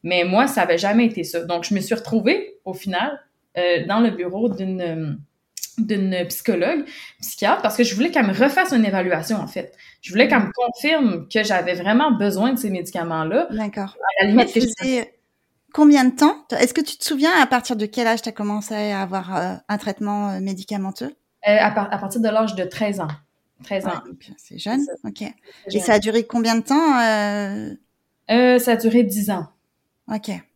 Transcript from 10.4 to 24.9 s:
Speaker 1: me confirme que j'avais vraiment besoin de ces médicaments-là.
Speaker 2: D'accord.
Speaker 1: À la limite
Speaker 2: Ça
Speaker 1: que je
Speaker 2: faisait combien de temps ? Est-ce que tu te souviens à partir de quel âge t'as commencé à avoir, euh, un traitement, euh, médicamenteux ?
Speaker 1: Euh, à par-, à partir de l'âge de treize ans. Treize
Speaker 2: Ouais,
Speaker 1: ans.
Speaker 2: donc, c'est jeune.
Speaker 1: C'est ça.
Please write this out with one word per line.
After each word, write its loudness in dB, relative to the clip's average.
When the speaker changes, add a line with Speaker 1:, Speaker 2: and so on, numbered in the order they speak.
Speaker 1:
me -2
confirme -2
que 0
j'avais -2
vraiment 2
besoin 0
de -2
ces -4
médicaments-là. -4
Speaker 2:
D'accord. -8
Speaker 1:
À 4
la 2
limite 6
Speaker 2:
Ça -10
Speaker 1:
que 4
je 2
Speaker 2:
faisait -2
combien 8
de 4
temps ? 2
Est-ce 2
que 2
tu -8
te -10
souviens 2
à 6
partir -2
de -4
quel -2
âge 0
t'as -10
commencé -6
à -4
avoir, -6
euh, -4
un -4
traitement, -4
euh, -6
médicamenteux ? -8
Speaker 1:
Euh, 4
à 4
par-, -2
à -4
partir -6
de 2
l'âge 0
de -4
treize -4
ans. -6
Treize -6
Speaker 2:
Ouais, -4
Speaker 1:
ans. -8
Speaker 2:
donc, -18
c'est -20
jeune. -4
Speaker 1:
C'est -2
ça. -12